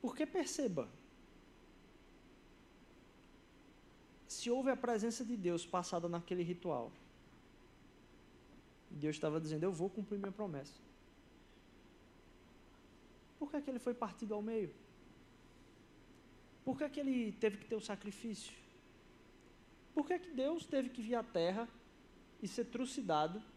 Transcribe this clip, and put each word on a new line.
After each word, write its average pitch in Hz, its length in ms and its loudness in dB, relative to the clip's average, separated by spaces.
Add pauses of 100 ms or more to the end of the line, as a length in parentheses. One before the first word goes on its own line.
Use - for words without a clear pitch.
Porque 302 240 0
perceba, 240 640 0 (3500)
se - 220 -4
houve 254 200 6
a 262 60 6
presença 233 480 2
de 233 140 0
Deus 175 280 2
passada 175 440 2
naquele 170 340 0
ritual, 165 480 -2 (2000)
e - 40 -8
Deus 151 200 0
estava 156 240 2
dizendo, 156 240 0
"Eu 190 80 4
vou 180 180 0
cumprir 202 300 -4
minha 196 120 -4
promessa." 170 500 -6 (2500)
Por 294 100 -2
que 302 80 0
é 285 40 0
que 285 80 -4
ele 247 100 -2
foi 240 140 0
partido 214 400 -2
ao 208 80 0
meio? 214 320 0 (1900)
Por 262 140 0
que 294 80 0
é 285 40 -2
que 294 100 -4
ele 254 340 2
teve 208 240 4
que - 80 -12
ter 226 100 0
o 214 60 -2
sacrifício? 208 720 -6 (1400)
Por 294 140 2
que 359 60 2
é 349 60 2
que 349 120 -10
Deus 294 340 0
teve 262 240 2
que 240 120 -8
vir 226 140 0
à 226 80 2
terra 190 440 2 (760)
e 208 60 -4
ser 233 180 0
trucidado? 202 760 2 (160)